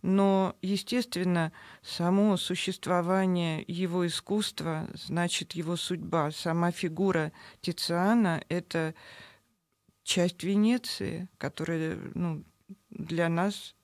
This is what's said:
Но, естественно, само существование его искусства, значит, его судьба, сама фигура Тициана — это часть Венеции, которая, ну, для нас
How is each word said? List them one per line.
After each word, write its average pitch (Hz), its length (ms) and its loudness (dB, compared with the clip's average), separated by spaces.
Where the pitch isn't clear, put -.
Но, 190 600 4
естественно, 185 880 0
само 190 560 2
существование 180 1300 0
его 175 380 0
искусства, 165 880 -2
значит, - 600 -4
его 165 220 -4
судьба, 165 560 -2
сама 170 400 0
фигура 170 600 0
Тициана — 180 880 2
это 165 440 -2
часть 175 400 0
Венеции, 202 840 0
которая, 160 600 -4
ну, 165 300 -2
для 165 400 -2
нас 175 540 -2